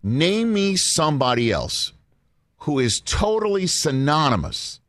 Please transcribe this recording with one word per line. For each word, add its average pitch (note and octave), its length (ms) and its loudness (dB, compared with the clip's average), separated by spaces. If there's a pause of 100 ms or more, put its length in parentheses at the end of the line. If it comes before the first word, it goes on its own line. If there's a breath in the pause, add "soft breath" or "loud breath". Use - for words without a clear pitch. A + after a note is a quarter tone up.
Name F3+ 520 2
me G3 220 0
somebody C3 760 2
else - 420 -4 (640)
who C#3+ 200 -2
is A#2+ 220 0
totally G#3 680 0
synonymous C#3 1200 0